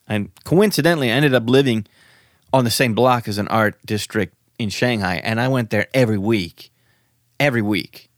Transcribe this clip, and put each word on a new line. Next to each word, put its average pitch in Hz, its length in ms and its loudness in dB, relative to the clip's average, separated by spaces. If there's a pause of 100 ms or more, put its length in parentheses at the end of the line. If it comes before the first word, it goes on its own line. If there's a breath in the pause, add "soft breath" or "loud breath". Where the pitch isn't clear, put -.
And 104 220 -6 (140)
coincidentally, 165 680 2
I 110 40 0
ended 139 200 2
up 117 140 0
living 127 380 2 (680 soft breath)
on 131 120 2
the 117 60 -2
same 117 240 0
block 120 340 2
as 101 100 -6
an 104 100 -4
art 107 360 0
district 104 500 -4 (240)
in 110 120 -4
Shanghai, 101 540 -2
and 113 160 -2
I 127 80 -2
went 123 220 -2
there 104 240 0
every 113 240 2
week, 98 520 -4 (680)
every 127 240 0
week - 560 -4